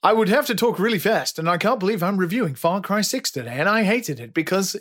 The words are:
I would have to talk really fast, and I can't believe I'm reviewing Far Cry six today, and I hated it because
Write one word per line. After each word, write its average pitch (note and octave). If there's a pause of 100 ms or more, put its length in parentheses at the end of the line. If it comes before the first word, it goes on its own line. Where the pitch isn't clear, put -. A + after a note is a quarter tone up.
I G3
would A3
have C4+
to A#3+
talk G#3
really G#3+
fast, F#3
and E3
I F3
can't A3
believe F#3+
I'm G3
reviewing F#3
Far F3+
Cry G3+
six C4
today, A#2+
and E3
I G#3+
hated G3
it A#2
because F#3